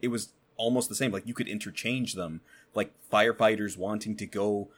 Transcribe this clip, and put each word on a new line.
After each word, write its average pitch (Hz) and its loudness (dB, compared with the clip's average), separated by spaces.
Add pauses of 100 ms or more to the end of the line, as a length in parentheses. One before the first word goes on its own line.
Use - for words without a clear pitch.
it 123 0
was 117 -4 (240)
almost 123 2
the 104 -6
same. 131 2
Like, 98 -4
you 117 -6
could - -2
interchange 113 -4
them, 85 -6 (340)
like, 101 -2 (160)
firefighters 110 4
wanting 104 -4
to 101 -6
go 101 0